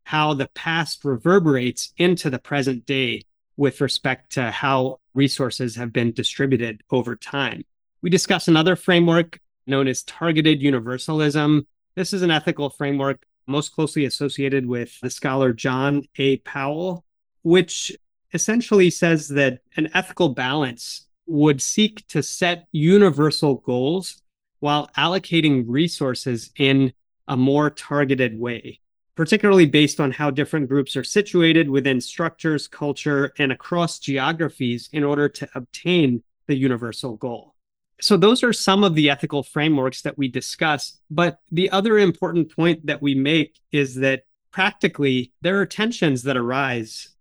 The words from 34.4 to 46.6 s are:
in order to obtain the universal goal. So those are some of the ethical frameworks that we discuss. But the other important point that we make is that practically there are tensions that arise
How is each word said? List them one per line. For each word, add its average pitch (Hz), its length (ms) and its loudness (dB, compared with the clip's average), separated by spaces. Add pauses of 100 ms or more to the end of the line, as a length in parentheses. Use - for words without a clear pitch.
in 151 100 -2
order 143 240 0
to - 180 -6 (100)
obtain 135 680 0 (240)
the 147 80 0
universal 120 640 -4
goal. - 360 -12 (460)
So - 160 4
those 214 280 6
are 240 100 2
some 196 300 2
of 185 100 2
the 151 160 4
ethical 143 320 -2
frameworks 143 640 -2
that 143 160 -8
we 135 80 -2
discuss. 131 720 -4 (100)
But 165 300 -2 (120)
the 175 200 0
other 214 260 2
important 170 580 2
point 165 300 0
that 147 160 -6
we 143 140 0
make 143 440 0 (120)
is 135 240 0
that 131 300 -2 (260)
practically 147 800 -2 (100)
there 190 180 0
are 190 60 0
tensions 185 560 -2
that 131 160 -4
arise 123 720 -4 (120)